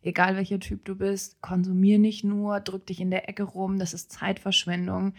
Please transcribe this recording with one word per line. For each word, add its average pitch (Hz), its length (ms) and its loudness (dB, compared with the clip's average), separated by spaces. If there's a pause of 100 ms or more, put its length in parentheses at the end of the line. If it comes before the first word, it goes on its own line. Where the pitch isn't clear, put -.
egal 185 320 2
welcher 190 240 -2
Typ 196 260 -8
du 190 100 -8
bist. 196 460 -4
Konsumier 185 580 4
nicht 214 240 2
nur, 202 360 0
drück 190 260 -8
dich 180 140 -10
in 185 120 -2
der 185 180 -2
Ecke 202 140 -6
rum, 190 360 -2
das 175 140 -4
ist - 180 -14
Zeitverschwendung. 185 1080 -2